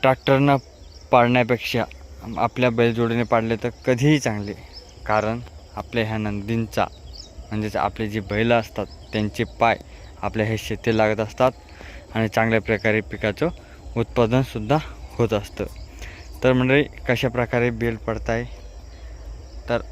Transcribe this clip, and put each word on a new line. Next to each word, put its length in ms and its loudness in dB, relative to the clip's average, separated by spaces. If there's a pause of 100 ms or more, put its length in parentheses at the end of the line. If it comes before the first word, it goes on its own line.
ट्रॅक्टरनं 540 6 (560)
पाडण्यापेक्षा 720 4 (520)
आपल्या 340 2
बैलजोडीने 520 2
पाडले 400 2
तर 80 -2 (160)
कधीही 320 4
चांगले, 340 -2 (540)
कारण 340 2 (360)
आपल्या 300 -2
ह्या 120 -2
नंदींचा, 680 -2 (640)
म्हणजेच 260 -4
आपले 320 -2
जे 120 -4
बैल 320 0
असतात 340 0 (260)
त्यांचे 320 -2 (160)
पाय 160 4 (460)
आपल्या 240 -2
हे 120 -2
शेती 380 -2
लागत 240 2
असतात 320 2 (640)
आणि 140 2
चांगल्या 320 2
प्रकारे 400 0
पिकाचं 480 -2 (480)
उत्पादनसुद्धा 840 2 (400)
होत 140 2
असतं. 320 -4 (800)
तर 80 6
मंडळी, 300 4 (260)
कशा 200 2
प्रकारे 420 0
बेल 260 -2
पडताय 480 -4 (1200)
तर 120 0 (120)